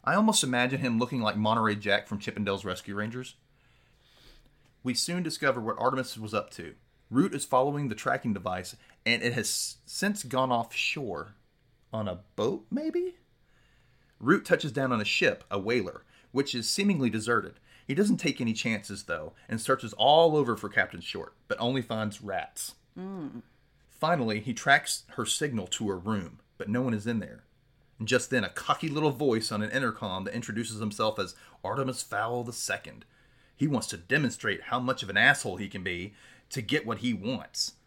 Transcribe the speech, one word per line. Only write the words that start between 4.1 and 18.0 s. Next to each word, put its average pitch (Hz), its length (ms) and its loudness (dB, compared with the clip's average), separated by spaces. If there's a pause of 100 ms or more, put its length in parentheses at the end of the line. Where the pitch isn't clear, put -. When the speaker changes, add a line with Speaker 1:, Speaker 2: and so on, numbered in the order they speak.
Speaker 1:
We 127 120 0
soon 175 280 0
discover 139 380 0
what 110 180 -4
Artemis 127 400 0
was 107 160 -6
up - 180 -2
to. 82 220 -12 (360)
Root 135 240 4
is 139 100 -4
following 139 440 2
the 107 60 -2
tracking 127 400 -2
device, 92 400 -6 (320)
and 117 160 2
it 120 120 2
has 110 120 0
s-, - 300 -4 (100)
since 202 380 -2
gone 131 260 0
offshore. 113 840 -2 (580)
On 107 160 -2
a 90 120 -6 (160)
boat, 120 340 -2
maybe? 339 460 -4 (1000)
Root 147 260 4
touches 160 280 2
down 131 200 0
on 110 80 2
a 104 60 -2
ship, - 440 2
a 101 80 -2
whaler, 101 460 -2 (280)
which 135 220 0
is 113 140 -4
seemingly 175 420 2
deserted. 110 440 0 (320)
He 139 80 -2
doesn't 208 240 4